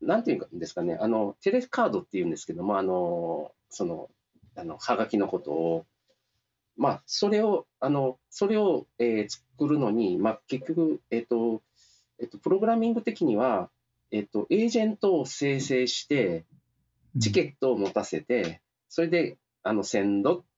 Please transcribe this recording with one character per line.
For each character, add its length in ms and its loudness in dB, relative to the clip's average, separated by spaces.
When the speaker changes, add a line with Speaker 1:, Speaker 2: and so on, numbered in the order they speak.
Speaker 1:
な 160 2
ん 60 -2
て 80 0
い 60 0
う 180 -10
ん 40 -10
で 60 -8
す 80 -12
か 80 -6
ね、 180 -2
あ 80 -2
の、 340 0
テ 100 0
レ 100 4
カ 260 0
ー 20 -2
ド 120 -2
っ 40 -10
て 120 -6
い 60 0
う 20 -2
ん 40 -2
で 80 -4
す 80 -14
け 80 -6
ど 100 -8
も、 140 0
あ 60 0
の、 680 -2
そ 160 -6
の、 240 -8
あ 80 -12
の、 140 -12
は 180 -2
が 120 -2
き 100 0
の 100 2
こ 120 -2
と 120 -8
を、 340 0
ま 120 2
あ、 160 -4
そ 240 -2
れ 120 2
を、 240 0
あ 100 0
の、 280 0
そ 180 -2
れ 100 0
を、 300 2
え 280 2
ー、 20 -12
作 380 -4
る 120 2
の 120 2
に、 260 2
ま 140 2
あ、 160 -6
結 180 -6
局、 440 0
え 100 0
っ 60 -6
と、 360 0
え 60 -10
っ 20 -6
と、 100 -16
プ 120 -4
ロ 100 4
グ 80 0
ラ 80 4
ミ 140 2
ン 40 2
グ 80 -2
的 240 -2
に 100 4
は、 340 0
え 100 -2
っ 60 -6
と、 220 -4
エ 160 4
ー 40 2
ジ 100 2
ェ 120 2
ン 60 -6
ト 220 2
を 60 -2
生 340 -2
成 280 0
し 200 -6
て、 380 0
Speaker 2:
う 20 -4
ん。 40 0
Speaker 1:
チ 100 2
ケ 100 4
ッ 180 -4
ト 140 4
を 40 -2
持 120 0
た 140 -2
せ 180 -6
て、 400 -2
そ 120 -2
れ 60 2
で、 300 0
あ 100 0
の、 100 0
セ 180 -2
ン 200 2
ド 160 4
っ 60 -16